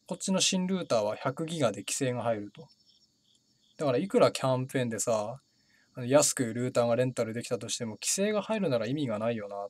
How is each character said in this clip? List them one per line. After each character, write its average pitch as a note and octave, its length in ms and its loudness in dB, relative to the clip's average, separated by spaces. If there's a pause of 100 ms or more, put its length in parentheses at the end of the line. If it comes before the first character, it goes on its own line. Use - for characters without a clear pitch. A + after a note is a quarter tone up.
こ F3+ 80 -8
っ - 20 -10
ち - 140 -4
の F#3+ 80 2
新 F#3 260 2
ル F#3 160 0
ー E3 40 -6
タ B2 120 0
ー - 20 2
は G#2+ 160 0
百 - 300 -4
ギ D#3+ 140 -4
ガ A#2 120 2
で G2+ 100 -8
規 - 120 -6
制 B2+ 200 0
が A#2+ 100 -4
入 A2+ 160 0
る G#2 120 -10
と。 - 160 -18 (1120)
だ D#3+ 80 -2
か C3+ 60 2
ら、 A#2+ 60 4
い G2 100 0
く - 120 4
ら C3 120 8
キ - 100 -6
ャ C3 140 2
ン B2+ 120 -2
ペ C3+ 140 -2
ー B2 40 0
ン A#2+ 40 -2
で A2 100 -4
さ、 A2+ 420 -2 (540)
あ - 40 -12
の、 B2 60 -6
安 C#3 300 4
く A#2 180 -2
ル B2 160 -2
ー - 20 -6
タ B2 100 4
ー A#2 60 4
が A#2 80 4
レ B2+ 100 4
ン B2+ 80 -2
タ A#2 120 0
ル A2 80 -4
で A#2 80 -6
き - 80 -8
た A#2+ 80 -2
と A#2 100 -8
し - 100 -4
て A#2+ 80 -6
も、 G#2+ 100 -6
規 - 180 -2
制 G3+ 180 0
が G3+ 120 0
入 G#3+ 160 -2
る F#3 100 0
な B2 80 4
ら G#2+ 80 -2
意 B2 80 -2
味 D3 140 -2
が G#2+ 100 -2
な A2 140 0
い A#2 60 -2
よ G2+ 100 -8
な G2+ 220 -8